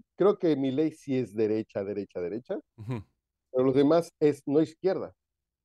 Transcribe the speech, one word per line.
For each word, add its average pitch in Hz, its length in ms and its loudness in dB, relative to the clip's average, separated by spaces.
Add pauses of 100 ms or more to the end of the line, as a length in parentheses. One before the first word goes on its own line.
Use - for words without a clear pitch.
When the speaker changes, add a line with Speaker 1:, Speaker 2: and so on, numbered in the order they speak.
(160)
Speaker 1:
creo 208 220 4
que 156 180 2
Milei 139 360 -2
sí 139 240 -6
es 107 180 -4
derecha, 107 500 -2
derecha, 98 360 -8
derecha, 110 380 -8 (180)
Speaker 2:
Ujú. 110 280 -10 (460)
Speaker 1:
pero 127 140 0
los 131 100 2
demás 156 460 2
es 147 260 2
no 147 140 2
izquierda, 156 540 -4 (500)